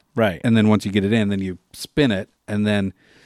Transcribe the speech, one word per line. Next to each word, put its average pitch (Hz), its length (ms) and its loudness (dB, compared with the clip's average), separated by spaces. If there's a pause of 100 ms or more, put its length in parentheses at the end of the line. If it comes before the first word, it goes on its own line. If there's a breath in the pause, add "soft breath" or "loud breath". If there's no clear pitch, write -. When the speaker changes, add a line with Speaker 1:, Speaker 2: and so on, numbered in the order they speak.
(160)
Speaker 1:
right. 104 260 0
Speaker 2:
And 113 140 2
then 107 100 4
once 107 180 2
you 101 60 -4
get 98 140 0
it 101 80 0
in, 110 160 0
then 101 120 -2
you 92 180 -8 (140)
spin - 380 -2
it. 98 180 -4 (200)
And 104 180 -2
then 101 260 0 (340 soft breath)